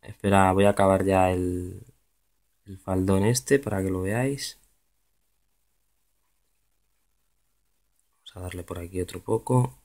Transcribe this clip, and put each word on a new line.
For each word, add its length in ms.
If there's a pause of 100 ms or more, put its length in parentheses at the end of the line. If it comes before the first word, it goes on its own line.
Espera, 520
voy 120
a 40
acabar 360
ya 260
el, 520 (800)
el 140
faldón 460
este 340
para 240
que 60
lo 120
veáis. 560 (3750)
Vamos 0
a 40
darle 220
por 160
aquí 220
otro 200
poco. 640